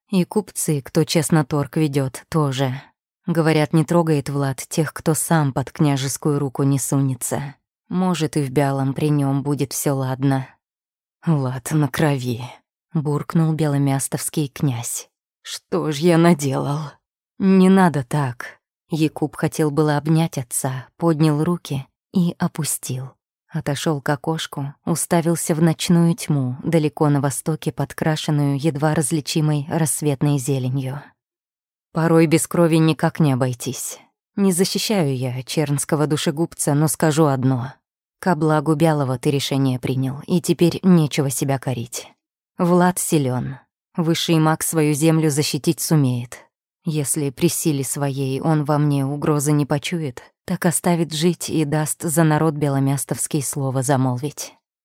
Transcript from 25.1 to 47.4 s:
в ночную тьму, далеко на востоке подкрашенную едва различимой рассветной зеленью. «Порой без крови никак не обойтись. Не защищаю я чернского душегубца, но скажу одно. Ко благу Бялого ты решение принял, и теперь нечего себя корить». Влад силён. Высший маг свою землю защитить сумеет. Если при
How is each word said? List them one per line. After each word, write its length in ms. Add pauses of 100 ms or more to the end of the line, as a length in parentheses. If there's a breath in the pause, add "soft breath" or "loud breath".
в 60
ночную 540
тьму, 480
далеко 460
на 120
востоке 500
подкрашенную 880
едва 340
различимой 760
рассветной 680
зеленью. 640 (920)
«Порой 340
без 200
крови 300
никак 420
не 140
обойтись. 640 (360)
Не 160
защищаю 640
я 280
чернского 640
душегубца, 640
но 140
скажу 380
одно. 480 (460)
Ко 160
благу 400
Бялого 420
ты 140
решение 480
принял, 480
и 140
теперь 420
нечего 460
себя 280
корить». 580 (420)
Влад 420
силён. 580 (400)
Высший 420
маг 240
свою 300
землю 360
защитить 520
сумеет. 560 (480)
Если 440
при 200